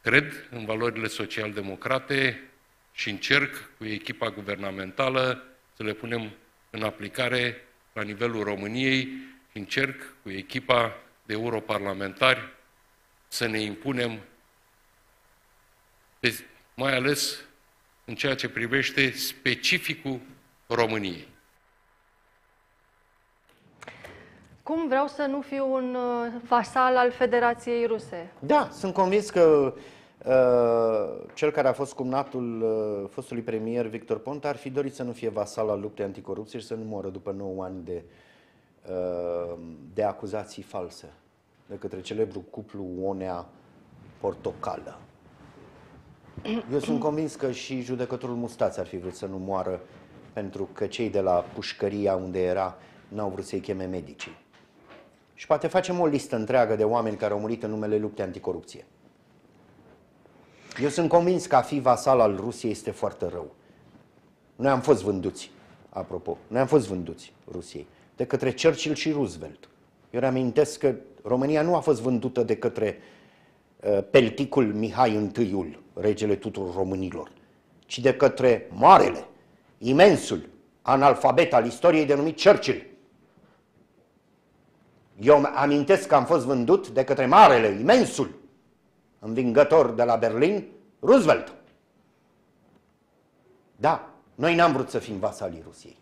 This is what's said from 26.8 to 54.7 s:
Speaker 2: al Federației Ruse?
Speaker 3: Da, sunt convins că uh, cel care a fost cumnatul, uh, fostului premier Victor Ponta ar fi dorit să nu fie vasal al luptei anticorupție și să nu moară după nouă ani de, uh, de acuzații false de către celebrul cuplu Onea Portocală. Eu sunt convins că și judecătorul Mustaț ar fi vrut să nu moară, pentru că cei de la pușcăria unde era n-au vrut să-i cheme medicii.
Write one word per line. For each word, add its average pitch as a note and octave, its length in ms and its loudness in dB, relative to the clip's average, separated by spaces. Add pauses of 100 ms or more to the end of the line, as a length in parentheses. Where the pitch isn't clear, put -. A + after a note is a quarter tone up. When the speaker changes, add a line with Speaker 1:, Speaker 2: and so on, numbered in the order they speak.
Speaker 2:
al B3 140 4
Federației A#3+ 760 0
Ruse? G3 520 -8
Speaker 3:
Da, C#4 340 2
sunt F#3 220 -6
convins G3 360 2
că D3+ 440 6 (520)
uh, A#2 1080 2
cel D3+ 160 0
care C#3+ 180 0
a B2 40 2
fost C3 200 -6
cumnatul, B2+ 720 -6
uh, G#2+ 480 -4
fostului A#2+ 320 -10
premier A2+ 440 -4
Victor A2+ 320 -8
Ponta C#3+ 300 -8
ar C3+ 80 -4
fi C3+ 140 -14
dorit C3+ 240 -4
să C3 80 -12
nu B2 100 -8
fie A2+ 160 -8
vasal G#2+ 400 -4
al G2+ 120 -2
luptei G#2 240 -8
anticorupție G2 540 -12
și G#2+ 80 -14
să A#2 80 -10
nu A2+ 100 -12
moară G2+ 240 -10
după F#2+ 280 -10
nouă F#2+ 280 -10
ani F#2 200 -12
de, F2 180 -10 (880)
uh, F2 680 -6 (360)
de G#2 80 -2
acuzații G2+ 600 -6
false F2 500 -12 (540)
de G2+ 80 -16
către F#2+ 260 -12
celebrul G2+ 500 -6
cuplu G2+ 360 -14 (160)
Onea F#2+ 440 -6 (760)
Portocală. - 800 -8 (1700)
Eu C#3+ 60 0
sunt D3 220 -2
convins D3+ 340 -4
că C3+ 160 -4
și B2+ 300 -8
judecătorul B2 540 -6
Mustaț A#2 420 -4
ar F2+ 100 -6
fi F#2+ 120 -12
vrut F2+ 160 -10
să - 120 -12
nu F#2+ 100 -10
moară, F#2 440 -6 (520)
pentru G2 400 -8
că G#2 140 -6
cei G#2+ 240 -6
de G2 100 0
la F2+ 240 2 (100)
pușcăria G2+ 600 -4
unde F#2 300 -4
era F#2 320 -2 (320)
n-au G#2 200 -6
vrut F#2+ 160 -10
să-i F#2+ 160 -8
cheme F#2+ 240 -8
medicii. E2+ 520 -12 (1000)